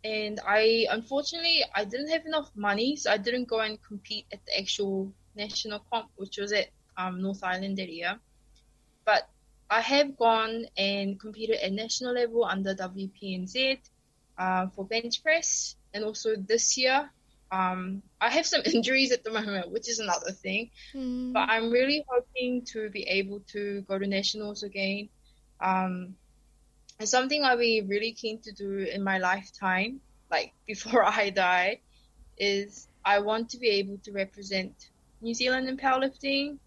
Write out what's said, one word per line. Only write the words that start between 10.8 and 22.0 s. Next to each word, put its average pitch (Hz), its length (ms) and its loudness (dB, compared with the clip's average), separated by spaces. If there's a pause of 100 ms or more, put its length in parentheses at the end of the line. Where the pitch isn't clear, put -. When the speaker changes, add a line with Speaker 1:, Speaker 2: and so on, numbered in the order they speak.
Speaker 1:
competed 214 380 -2
at 190 140 -2
national 233 420 -2
level 233 300 2
under 190 300 0
W 190 360 -6
P 190 260 -8
N 180 100 -4
Z, 262 340 0 (580)
uh, 185 380 2
for 196 100 -8
bench 233 360 -2
press. - 540 0 (180)
And 214 100 -4
also 220 320 -2
this 226 420 2
year, 269 320 4 (420)
um, 185 500 -2 (200)
I 226 80 4
have 320 180 2
some 311 140 2
<laughs> - 40 -8
injuries 262 460 4
at 240 120 2
the 220 80 -6
moment, 202 400 -2
which 226 180 -6
is 226 100 -4
another 180 320 -2
thing. 196 400 -6 (240)
Speaker 2:
Mm. 254 380 -4
Speaker 1:
But - 160 2
I'm 226 220 2
really 277 380 2